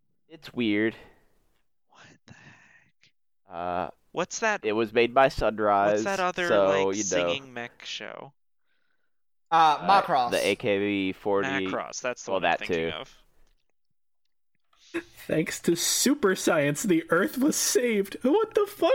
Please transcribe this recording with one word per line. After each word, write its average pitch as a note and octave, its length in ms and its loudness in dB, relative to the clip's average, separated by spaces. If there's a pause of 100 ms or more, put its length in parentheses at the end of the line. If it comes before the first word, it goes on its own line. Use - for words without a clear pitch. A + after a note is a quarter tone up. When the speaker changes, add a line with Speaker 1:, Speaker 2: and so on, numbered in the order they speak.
(300)
Speaker 1:
it's - 240 -20
weird. A2 420 0 (920)
Speaker 2:
What - 160 -20 (200)
the - 80 -20
heck? - 760 -20 (400)
Speaker 1:
Uh, F2 380 -4 (220)
Speaker 2:
What's - 280 -6
that? G#3+ 240 -2
Speaker 1:
it G#2+ 80 0
was A2+ 220 -2
made A#2+ 200 2
by C3+ 140 6
Sunrise, G#2 640 2
Speaker 2:
What's G#2+ 140 0
that G2 160 -2
other, F3+ 260 -2
Speaker 1:
so, G2+ 200 4
Speaker 2:
like, G2 300 2
Speaker 1:
you G#2+ 60 -4
know. F#2+ 60 -4
Speaker 2:
singing F2+ 440 -2
mech A#2+ 300 -12
show? - 480 -12 (1200)
Speaker 3:
Uh, D#3+ 300 4
Speaker 1:
Uh, F#3 200 4
Speaker 3:
Macross. C3 300 0
Speaker 1:
the F2 160 0
A G2+ 80 2
K G2+ 240 0
B G2 340 0
forty. G2 340 -2
Speaker 2:
Macross, F#2+ 540 -6
that's B2 220 -8
the - 80 -8
Speaker 1:
Well, F#2+ 80 0
Speaker 2:
one E2+ 60 -2
I'm E2+ 60 4
Speaker 1:
that - 80 0
Speaker 2:
thinking E2+ 320 -4
Speaker 1:
too. D#2+ 60 -10
Speaker 2:
of. B2+ 200 -16 (2000)
Speaker 4:
Thanks - 340 -2
to E3+ 140 2
super A3 600 0
science, D3 480 0
the E3+ 260 2
Earth - 280 0
was C#4+ 180 0
saved. A3+ 680 0
What G#4+ 340 2
the G#4 120 2
fuck? F4 280 0